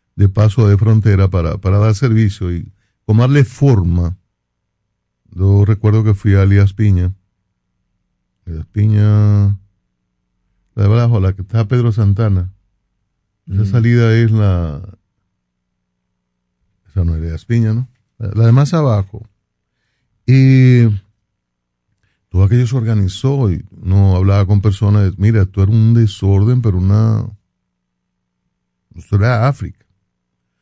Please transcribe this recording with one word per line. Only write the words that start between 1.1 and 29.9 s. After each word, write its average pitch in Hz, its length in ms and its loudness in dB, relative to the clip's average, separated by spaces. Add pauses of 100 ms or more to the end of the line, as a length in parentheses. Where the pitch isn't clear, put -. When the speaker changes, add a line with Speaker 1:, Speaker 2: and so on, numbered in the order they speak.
Speaker 1:
para, 87 300 -4
para 95 200 -2
dar 107 160 0
servicio 107 600 -2
y - 180 -12 (320)
como 110 180 2
darle 139 220 2
forma. 87 720 0 (1120)
Yo 98 340 0
recuerdo 107 400 0
que 107 100 0
fui 98 200 0
a 98 100 2
Elías 98 280 2
Piña, 95 400 -2 (1300)
Elías 80 200 -12
Piña, 104 800 2 (1300)
la 107 80 -4
de - 20 2
abajo, 117 360 2
la 95 140 -2
que 95 80 -12
está 113 260 -4
Pedro 120 240 -2
Santana. 101 600 -2 (920)
Esa 98 160 -4
Speaker 2:
Mm. 104 40 -2
Speaker 1:
salida 117 480 2
es 113 160 2
la, 87 520 -2 (2000)
esa 95 160 -4
no 85 100 -2
es 80 80 -6
Elías 82 220 -10
Piña, 113 300 -2
¿no? 127 140 -6 (300)
La, 113 140 -8
la 113 140 2
de 117 60 4
más 139 220 2
abajo. 117 520 -4 (1000)
Y 131 600 4 (1400)
todo 92 160 0
aquello 120 220 2
se 131 100 -4
organizó 113 720 -2
y 80 140 -6 (180)
uno 98 340 2
hablaba 98 300 0
con 101 140 0
personas, 101 580 0
mira, 107 240 0
esto 92 200 -4
era 95 80 0
un 113 240 2
desorden, 107 680 0
pero 98 160 -2
una, 107 460 0 (1700)
esto - 220 -6
era 113 320 0
África. - 360 -8 (760)